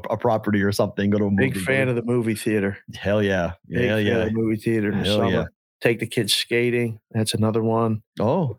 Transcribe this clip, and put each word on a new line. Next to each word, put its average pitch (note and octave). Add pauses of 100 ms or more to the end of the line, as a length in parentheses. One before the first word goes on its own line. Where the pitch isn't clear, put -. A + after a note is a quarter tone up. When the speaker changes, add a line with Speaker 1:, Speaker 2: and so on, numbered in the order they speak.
(100)
Speaker 1:
a A2+
property G#2+
or G2+
something, G2+
go G#2
to G#2
a G2+
Speaker 2:
Big B2+
Speaker 1:
movie. F#2+
Speaker 2:
fan C3+
of A#2+
the A#2+
movie A2+
theater. G2 (160)
Speaker 1:
Hell G#2
yeah. F#2 (160)
Speaker 2:
Big A#2+
Speaker 1:
Hell G#2+
Speaker 2:
fan G#2
Speaker 1:
yeah. G2+
Speaker 2:
of -
the G#2+
movie A2+
theater G#2+
in G2
the F2+
Speaker 1:
Hell G#2
Speaker 2:
summer. A2+
Speaker 1:
yeah. E2+ (360)
Speaker 2:
Take A#2
the A#2
kids G#2+
skating. A#2+ (120)
That's A2
another A2
one. A2+ (160)
Speaker 1:
Oh, C3